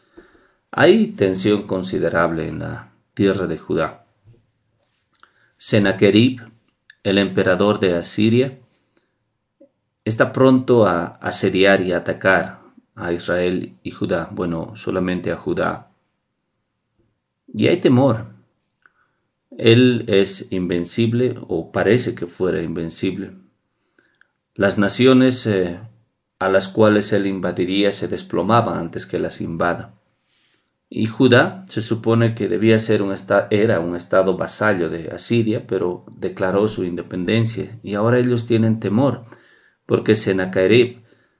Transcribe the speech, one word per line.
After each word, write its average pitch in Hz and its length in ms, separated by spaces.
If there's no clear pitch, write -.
hay 196 440
tensión 98 500
considerable 85 840
en 80 120
la 80 340
tierra 95 320
de 80 100
Judá. 80 480
Sennacherib, 107 840
el 98 160
emperador 95 640
de 90 160
Asiria, 113 640
está 120 280
pronto 127 540
a 87 220
asediar 95 760
y 92 100
atacar 87 680
a 90 200
Israel 90 680
y - 80
Judá, 87 420
bueno, 85 440
solamente 90 560
a 82 60
Judá. 85 540
Y 107 100
hay 175 120
temor. 131 540
Él 123 500
es 98 440
invencible, 104 840
o 82 240
parece 92 420
que - 140
fuera 85 340
invencible. 85 760
Las 98 220
naciones, 127 680
eh, 92 340
a 95 100
las 95 180
cuales 107 460
él 101 140
invadiría 92 680
se 87 160
desplomaban 90 680
antes 85 280
que 85 140
las 87 200
invada. 85 540
Y - 160
Judá 127 640
se - 120
supone 113 540
que 104 140
debía 107 300
ser 107 220
un 98 120
esta-, 101 380
era 107 280
un 87 160
estado 92 400
vasallo 87 540
de 82 220
Asiria, 117 540
pero 90 460
declaró 95 560
su 107 160
independencia, 92 1000
y 101 100
ahora 113 260
ellos 120 280
tienen 113 340
temor, 110 420
porque - 300
Sennacherib 95 880